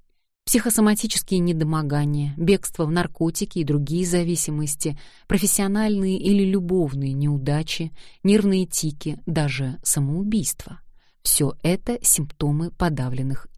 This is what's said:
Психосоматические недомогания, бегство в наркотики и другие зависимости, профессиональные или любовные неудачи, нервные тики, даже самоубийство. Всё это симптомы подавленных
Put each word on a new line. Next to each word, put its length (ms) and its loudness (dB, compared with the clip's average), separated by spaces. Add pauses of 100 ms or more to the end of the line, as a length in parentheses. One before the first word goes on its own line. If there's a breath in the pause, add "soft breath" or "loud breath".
(440)
Психосоматические 960 2
недомогания, 1000 0
бегство 480 2
в 40 0
наркотики 680 -2
и 60 0
другие 420 0
зависимости, 920 -2 (280 loud breath)
профессиональные 880 2
или 260 4
любовные 680 0
неудачи, 800 -2 (300 soft breath)
нервные 420 4
тики, 600 -4
даже 560 -2
самоубийство. 960 -2 (400)
Всё 320 2 (100)
это 400 -2
симптомы 680 0
подавленных 760 -2 (120)